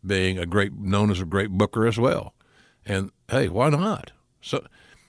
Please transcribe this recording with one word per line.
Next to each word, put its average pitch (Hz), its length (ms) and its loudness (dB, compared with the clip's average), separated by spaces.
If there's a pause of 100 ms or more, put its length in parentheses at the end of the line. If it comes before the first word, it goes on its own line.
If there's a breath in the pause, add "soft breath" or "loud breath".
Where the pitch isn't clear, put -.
being 95 320 0
a 87 80 -4
great, 98 280 0
known 101 360 2
as 90 100 0
a 95 40 -4
great 98 260 -2
booker 104 360 2
as 113 120 0
well. - 360 0 (520 soft breath)
And, 98 240 -2 (180)
hey, 123 200 0
why 117 220 2
not? 175 420 -2 (280)
So, - 220 -6 (460 soft breath)